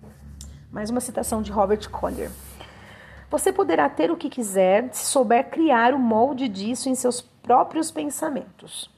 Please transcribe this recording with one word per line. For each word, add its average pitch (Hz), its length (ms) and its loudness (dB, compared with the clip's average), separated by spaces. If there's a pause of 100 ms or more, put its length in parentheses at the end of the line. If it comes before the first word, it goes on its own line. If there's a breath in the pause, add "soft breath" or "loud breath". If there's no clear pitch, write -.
(720 loud breath)
Mais 214 180 -8
uma 247 120 -2
citação 233 420 -4
de 208 80 -8
Robert 208 400 0
Collier. - 400 -6 (1000 loud breath)
Você 311 240 0
poderá 320 360 2
ter 302 240 0
o 320 40 0
que 302 140 -8
quiser 202 640 2
se - 120 -10
souber 254 460 2
criar 262 440 4
o 285 40 0
molde 247 500 2
disso 208 400 -4
em 262 60 0
seus 247 260 -2
próprios - 680 0
pensamentos. 294 1080 -8